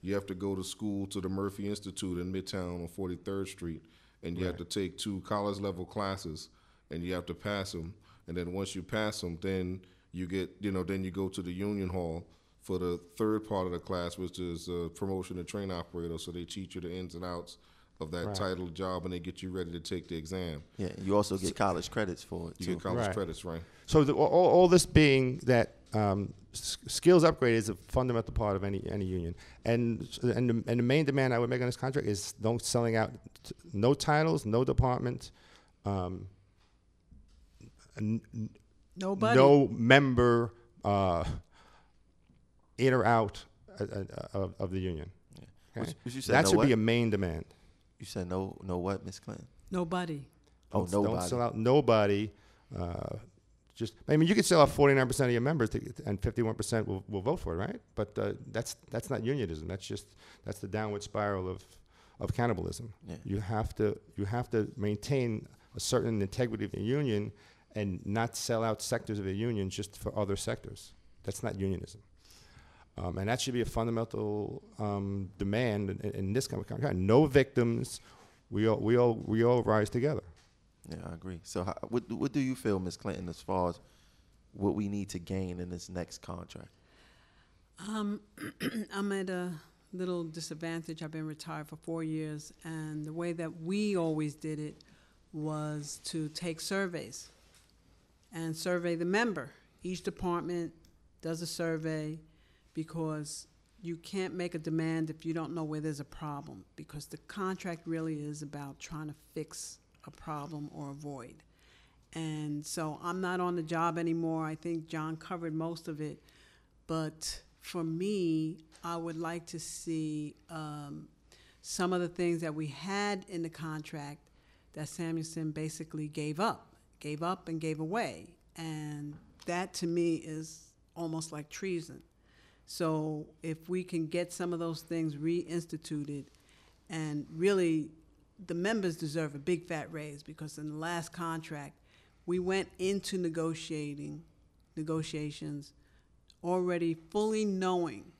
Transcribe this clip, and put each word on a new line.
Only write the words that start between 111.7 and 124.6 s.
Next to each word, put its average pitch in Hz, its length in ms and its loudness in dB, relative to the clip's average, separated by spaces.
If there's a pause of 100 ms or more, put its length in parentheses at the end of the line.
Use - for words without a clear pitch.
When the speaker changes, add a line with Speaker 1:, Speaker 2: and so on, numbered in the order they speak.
Speaker 4:
And 151 520 -4
so 156 360 -6
I'm 175 180 -2
not 185 200 0
on 180 160 0
the 170 60 -2
job 165 360 0
anymore. 165 460 0
I 156 100 -4
think 160 320 -6
John 160 300 -4
covered 165 380 -6
most 160 340 -4
of 151 120 -8
it. 151 200 -6 (680)
But 160 560 -6 (180)
for 175 240 -6
me, 160 760 0 (240)
I 170 140 -6
would 165 200 -6
like 165 300 -6
to 165 140 -10
see, 156 720 -6 (160)
um, 151 580 -10 (540)
some 185 300 0
of 180 80 4
the 175 80 0
things 170 340 0
that 156 120 -2
we 156 120 -2
had 196 640 -2
in 170 140 -6
the 165 60 -4
contract 151 720 -8 (560)